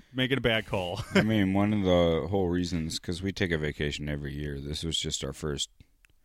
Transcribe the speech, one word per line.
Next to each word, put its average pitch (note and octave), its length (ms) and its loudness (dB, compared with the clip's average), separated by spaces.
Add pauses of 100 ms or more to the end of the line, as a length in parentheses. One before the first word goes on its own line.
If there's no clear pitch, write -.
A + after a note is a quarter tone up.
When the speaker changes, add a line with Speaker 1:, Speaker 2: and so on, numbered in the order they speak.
(120)
Speaker 1:
making C3 260 2
a - 20 -6
bad A2+ 260 2
call. F#2+ 420 -4
<laughs> - 60 0
Speaker 2:
I G3 80 6
mean, G#2+ 300 4
one G2+ 200 2
of G#2 120 0
the E2+ 460 4
whole G2 180 2
reasons, E2+ 500 -2
'cause F2 240 -6
we G2 80 -2
take F2 220 -2
a D#2+ 60 2
vacation D2+ 500 -4
every C#2+ 260 -4
year. C#2+ 240 -6
This C#2+ 240 -8
was D#2+ 160 -2
just - 240 -4
our C#2 120 -6
first D2 360 -4 (540)